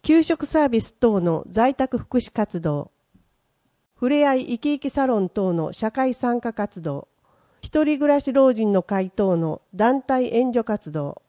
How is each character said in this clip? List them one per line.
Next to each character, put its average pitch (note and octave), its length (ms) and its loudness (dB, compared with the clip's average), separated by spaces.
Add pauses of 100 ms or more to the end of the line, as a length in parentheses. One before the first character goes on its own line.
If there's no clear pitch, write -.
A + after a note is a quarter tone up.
給 D#4+ 220 4
食 D#4 220 -2
サ D#4 180 2
ー C#4 40 2
ビ A3+ 120 2
ス - 140 -10
等 G#3+ 260 2
の E3+ 280 0
在 A#3 280 0
宅 C4 200 -2
福 - 220 -4
祉 - 140 -4
活 G3+ 280 -4
動。 D3 300 -4 (1040)
ふ B3 140 -2
れ D4 180 4
あ C4+ 80 2
い C4 120 -2
生 A#3+ 120 -4
き - 20 -12 (140)
生 C#4 60 -6
き C4+ 100 -6
サ C4+ 160 -2
ロ A3+ 140 2
ン F#3 80 0
等 F#3+ 240 -2
の D#3+ 200 -2
社 A3 200 -6
会 C4 200 -2
参 A#3+ 280 -2
加 A3+ 120 -6
活 G3+ 300 -8
動。 C#3+ 240 -6 (540)
一 D#4 240 0
人 D4 160 0
暮 C#4+ 120 4
ら C#4+ 60 4
し C#4 140 -4
老 C4 200 6
人 G#3+ 200 0
の F#3 100 2
会 F#3+ 280 -4
等 F#3+ 260 0
の E3 260 -2 (100)
団 A#3+ 300 2
体 B3+ 320 -2
援 B3 180 2
助 A#3 120 0
活 G#3 260 -6
動。 D3 380 -8